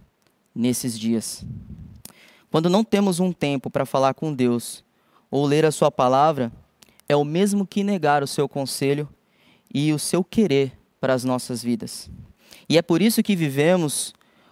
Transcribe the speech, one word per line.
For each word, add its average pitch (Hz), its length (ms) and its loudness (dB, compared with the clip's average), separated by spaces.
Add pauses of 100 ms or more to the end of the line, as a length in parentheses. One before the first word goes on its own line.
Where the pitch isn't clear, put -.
(540)
nesses 120 440 -2
dias? 113 460 -4 (1080)
Quando 160 180 2
não 196 160 4
temos 202 340 0
um 180 140 0
tempo 143 380 -4
pra 135 160 -2
falar 135 260 2
com 156 220 -4
Deus 120 500 -2 (460)
ou 139 160 0
ler 147 180 4
a 156 80 4
sua 151 180 2
palavra, 135 640 2 (560)
é 143 80 4
o 147 80 2
mesmo 196 420 0
que 196 160 -4
negar 151 400 0
o 139 40 -4
seu 143 200 -2
conselho 139 640 -4 (640)
e 151 180 0
o 151 80 0
seu 175 240 -2
querer 139 560 0 (220)
para 131 140 0
as 123 100 -2
nossas 127 380 -4
vidas. - 480 -6 (580)
E 143 80 4
é 165 60 6
por 165 180 2
isso 220 220 4
que 208 120 0
vivemos 156 800 0 (400)